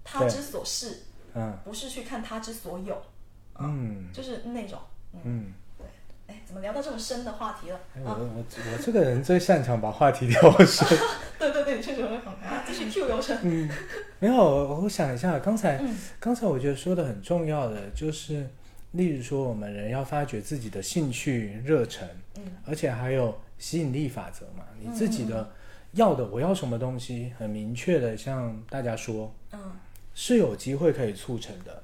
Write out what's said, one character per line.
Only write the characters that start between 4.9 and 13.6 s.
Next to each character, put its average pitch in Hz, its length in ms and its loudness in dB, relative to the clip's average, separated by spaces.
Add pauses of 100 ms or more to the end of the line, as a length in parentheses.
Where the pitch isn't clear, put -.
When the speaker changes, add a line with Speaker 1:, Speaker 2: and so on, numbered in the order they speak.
Speaker 1:
嗯。 175 100 -14
Speaker 2:
嗯。 113 280 -6 (240)
Speaker 1:
对。 - 100 -14 (420)
哎， 214 180 -16
怎 180 80 -14
么 190 60 -10
聊 202 120 -6
到 277 80 -4
这 294 80 -6
么 247 80 -6
深 240 280 -6
的 220 80 -6
话 - 280 -6
题 175 100 -10
了？ 185 100 -8 (160)
Speaker 2:
哎， 135 80 -10
我， 120 60 -4
Speaker 1:
啊。 107 100 -2
Speaker 2:
我， 117 180 -4
我 117 420 -6
这 233 120 0
个 214 100 6
人 131 220 4
最 180 160 6
擅 170 240 6
长 120 160 2
把 107 100 0
话 139 220 6
题 127 160 0
聊 165 360 12
深。 - 220 6 (280)
Speaker 1:
<laughs> - 240 -10
对， 302 140 2
对， 294 120 2
对， 277 120 0
你 220 60 -6
确 277 120 -6
实 240 80 -2
很 220 100 -2
会 233 80 -4
捧 190 200 -12
场。 190 100 -10
啊， - 160 -6
继 - 60 -6
续 220 180 -4
Q 381 160 0
流 220 140 0
程。 - 220 -2
Speaker 2:
嗯， 165 280 0 (480)